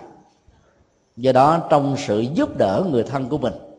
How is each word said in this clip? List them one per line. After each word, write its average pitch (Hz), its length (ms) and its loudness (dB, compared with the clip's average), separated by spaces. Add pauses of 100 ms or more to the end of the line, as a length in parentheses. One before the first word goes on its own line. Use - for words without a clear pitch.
(1160)
Do 127 140 2
đó, 151 380 4
trong 139 280 2
sự 107 220 -2
giúp 185 380 -2
đỡ 107 320 0
người 120 140 0
thân 123 260 -6
của 147 80 -4
mình 123 160 -4 (240)